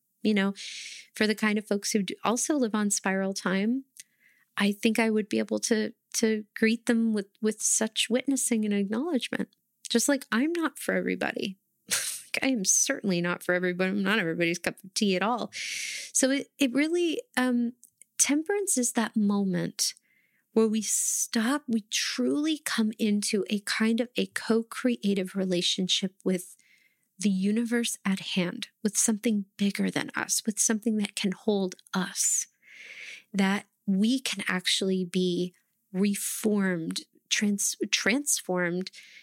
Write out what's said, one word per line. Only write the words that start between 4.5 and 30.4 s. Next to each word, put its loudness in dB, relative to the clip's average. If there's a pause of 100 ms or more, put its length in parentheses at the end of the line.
I 2
think 0
I 4
would 0
be -2
able 0
to, 0 (220)
to 0 (120)
greet 2
them 2
with, -2 (160)
with 0
such 0
witnessing 0
and 0
acknowledgement. -2 (400)
Just 2
like 2
I'm 2
not -4
for -4
everybody." -2 (300)
<laughs> -2 (380)
Like, 0
I 2
am -2
certainly 0
not -2
for 0
everybody. 0
I'm 0
not 2
everybody's 0
cup -4 (100)
of -20
tea 2
at 0
all. -2 (640)
So 4
it, 0 (100)
it 2
really, 0 (140)
um, 2 (460)
temperance 0
is 0
that 0
moment 0 (580)
where 4
we 0
stop, 0
we 0
truly 0
come 0
into 0
a 0
kind 0
of -2
a 0
co-creative 0
relationship 0 (120)
with -2 (600)
the 4
universe 0
at 0
hand, -2 (140)
with 0
something 2 (120)
bigger 0
than -2
us, 0